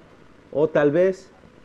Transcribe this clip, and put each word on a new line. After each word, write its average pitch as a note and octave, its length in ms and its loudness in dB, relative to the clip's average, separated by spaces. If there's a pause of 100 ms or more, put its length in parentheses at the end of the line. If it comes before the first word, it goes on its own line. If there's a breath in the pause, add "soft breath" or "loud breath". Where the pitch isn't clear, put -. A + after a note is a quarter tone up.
(520)
o D3+ 180 -2
tal D3 220 0
vez, F#3 380 -2 (360)